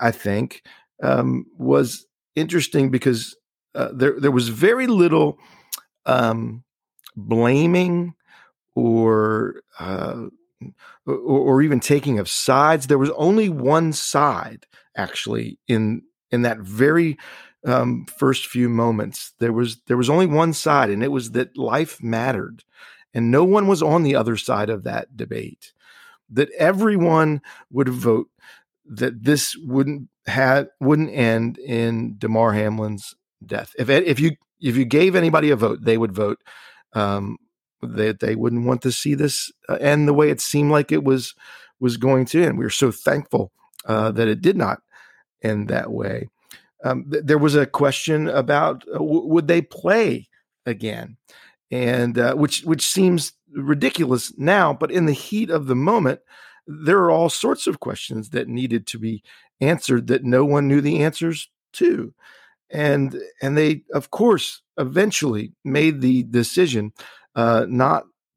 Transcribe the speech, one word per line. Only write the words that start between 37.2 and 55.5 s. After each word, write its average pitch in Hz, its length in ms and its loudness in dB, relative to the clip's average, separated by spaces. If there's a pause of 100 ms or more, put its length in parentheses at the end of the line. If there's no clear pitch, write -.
that 110 380 -4
they 110 140 -2
wouldn't 120 320 -2
want 123 160 0
to 127 100 -2
see 147 220 -4
this, 139 380 -4 (160)
uh, - 60 -2
end 147 340 2
the 143 60 4
way 147 160 4
it 135 100 -4
seemed 147 300 0
like 147 220 2
it 151 120 0
was, 131 300 0 (440)
was 120 180 -2
going 131 300 2
to 165 160 2
end. 120 160 0
We 120 60 -2
are 120 60 -4
so 127 200 0
thankful, 139 640 -2 (320)
uh, 110 280 0
that 113 160 0
it 107 120 -2
did 196 160 2
not 98 240 -2 (640)
end 107 260 -2
that - 240 -4
way. 113 360 -6 (560)
Um, 127 260 -4
th-, 151 140 -2
there 151 140 4
was 147 160 4
a 143 120 4
question 151 600 0
about, 143 600 0
uh, - 100 -8
w-, 156 280 0
would 160 220 2
they 170 140 4
play 202 640 -2 (360)
again? 113 520 -8 (540)
And, 120 480 0
uh, 123 160 2
which, 147 280 -2
which 160 240 -2
seems 180 460 2 (200)
ridiculous 143 880 -2
now, 170 340 2
but 147 180 -4
in 170 160 0
the 151 60 2
heat - 380 -4